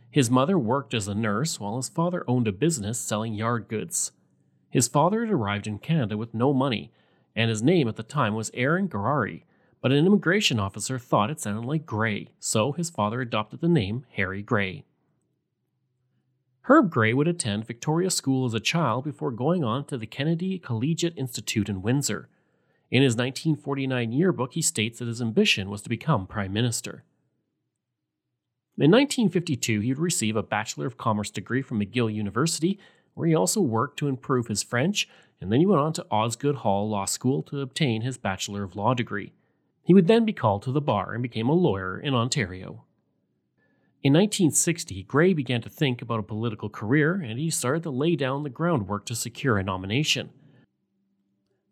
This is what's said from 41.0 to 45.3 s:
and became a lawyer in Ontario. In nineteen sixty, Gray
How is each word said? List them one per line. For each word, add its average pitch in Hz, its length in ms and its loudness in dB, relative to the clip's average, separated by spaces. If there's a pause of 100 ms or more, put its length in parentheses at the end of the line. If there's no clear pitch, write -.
and 113 120 -6
became 113 240 -4
a 151 60 4
lawyer 98 440 0
in 139 160 -2
Ontario. 110 680 -4 (1200)
In 139 80 6
nineteen 180 400 4
sixty, 95 500 -2
Gray 170 320 2